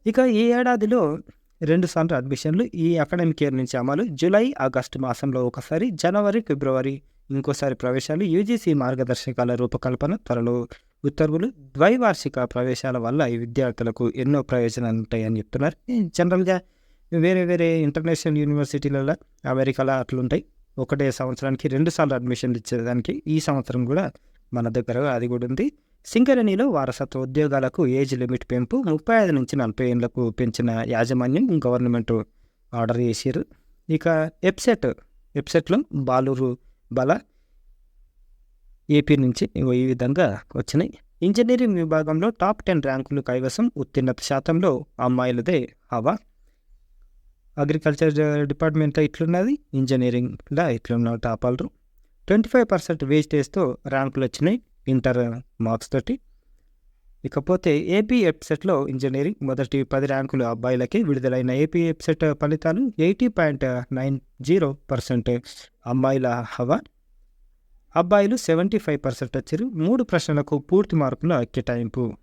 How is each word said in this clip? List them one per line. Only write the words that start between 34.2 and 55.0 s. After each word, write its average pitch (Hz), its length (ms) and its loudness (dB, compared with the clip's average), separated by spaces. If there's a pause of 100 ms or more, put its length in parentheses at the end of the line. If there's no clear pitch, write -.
ఎప్సెట్, 196 420 2 (500)
ఎప్సెట్లో 165 420 0 (160)
బాలూరు 131 640 0 (340)
బల 135 260 2 (1700)
ఏపీ 147 260 4
నుంచి 127 400 0
ఇగో 127 160 0
ఈ 127 140 2
విధంగా 131 540 0 (160)
వచ్చినాయి. - 420 -2 (240)
ఇంజనీరింగ్ 233 520 2
విభాగంలో 156 560 0
టాప్ 208 340 -2
టెన్ 165 180 2
ర్యాంకులు 135 380 -4
కైవసం, 131 560 -2
ఉత్తీర్ణత 127 440 -2
శాతంలో 147 680 0 (140)
అమ్మాయిలదే 127 720 0 (200)
హవా. 127 240 0 (1400)
అగ్రికల్చర్ 151 880 2
డిపార్ట్మెంట్లో 151 580 0
ఇట్లున్నది, 175 540 0 (160)
ఇంజనీరింగ్లో 127 920 0
ఇట్లున్న 117 460 -2
టాప్ 113 320 -4
ఆర్డర్. 123 220 -2 (580)
ట్వంటీ 214 220 4
ఫైవ్ 247 240 4
పర్సెంట్ 165 320 -2
వేస్టేజ్తో 147 760 0 (100)
ర్యాంకులు 135 360 -2
వచ్చినాయి 180 380 0 (260)
ఇంటర్ 123 520 0 (220)